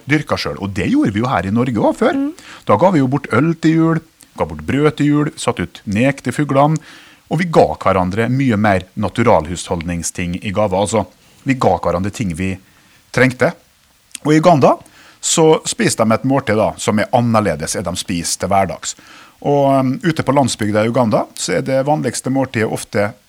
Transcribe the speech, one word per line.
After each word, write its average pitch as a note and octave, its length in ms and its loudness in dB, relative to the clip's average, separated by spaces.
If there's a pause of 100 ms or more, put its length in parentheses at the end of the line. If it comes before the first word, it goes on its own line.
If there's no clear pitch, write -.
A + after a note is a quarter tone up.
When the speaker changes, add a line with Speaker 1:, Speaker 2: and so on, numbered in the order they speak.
Speaker 1:
dyrket D3 320 0
selv. D2 220 -8
Og G2+ 120 -6
det F2+ 160 -2
gjorde C4+ 240 0
vi G#2 60 0
jo B2+ 100 -2
her F#2 160 0
i G2 80 -2
Norge A#2+ 240 0
også C#4+ 200 0
før. C4+ 180 0
Speaker 2:
Mm. C#4 160 -4 (340)
Speaker 1:
Da G#2+ 100 4
ga F3+ 140 4
vi E3+ 80 2
jo C3+ 80 2
bort C#3 240 -2
øl E3 240 2
til D#3+ 220 2
jul, E3 240 2 (360)
ga F2 80 -2
bort D2+ 220 -10
brød D3 300 2
til D3 100 0
jul, D3 300 2
satt - 240 -4
ut - 260 -8
nek B2 380 0
til B2+ 100 -4
fuglene, D3 460 2 (500)
og D#3+ 80 -2
vi F#3 60 0
ga D#3+ 220 2 (100)
hverandre F#2 540 0
mye B2+ 260 2
mer G2 400 2
naturalhusholdningsting F2 1500 -2
i G#2+ 80 -6
gave. F#2 240 -2
Altså, G2+ 300 0 (420)
vi C3+ 80 2
ga A2 240 2
hverandre F#2 320 -2
ting F#2 240 -6
vi F#2 220 -4 (580)
trengte. B2+ 380 2 (720)
Og D3 100 2
i D#3 60 6
Uganda E3+ 340 6 (460)
så D#3+ 460 2
spiser C#3 380 0
de A2 100 2
et G#2+ 100 -4
måltid C3 340 0
da, F2+ 180 0
som G#2+ 220 -2
er G2 140 0
annerledes G#2+ 640 0
enn F#2 100 -4
de F2 100 -4
spiser - 440 -4
til F2+ 100 -4
hverdags. F#2+ 460 -2 (400)
Og, C#3+ 340 0
um, C3 320 2
ute D#3 200 -2
på C3+ 120 0
landsbygda A2 480 0
i A#2 80 0
Uganda B2+ 340 2 (100)
så - 240 -4
er C3 40 -2
det C3+ 240 0
vanligste D3 440 -2
måltidet B2+ 400 -2
ofte G#2 420 -4 (160)